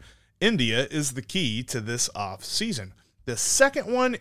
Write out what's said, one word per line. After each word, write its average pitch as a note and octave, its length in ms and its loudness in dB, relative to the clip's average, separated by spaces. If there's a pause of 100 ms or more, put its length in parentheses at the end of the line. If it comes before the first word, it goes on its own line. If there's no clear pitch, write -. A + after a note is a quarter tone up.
(420)
India C3+ 480 4
is D3 220 -2
the B2+ 100 -8
key B2 440 -2
to B2+ 140 -4
this A#2 360 -2
off F#2+ 280 -6
season. C#3 480 -4 (340)
The A#2+ 120 -6
second C#4 560 2
one, B3+ 280 2